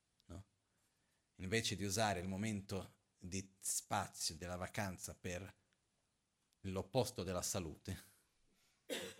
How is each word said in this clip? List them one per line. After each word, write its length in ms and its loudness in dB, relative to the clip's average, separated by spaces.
no? 200 -10
Invece 420 2
di 80 0
usare 340 4
il 80 -2
momento 680 0
di 420 -4
spazio 760 0
della 220 -4
vacanza 580 -2
per 400 -4
l'opposto 600 2
della 180 0
salute, 680 -2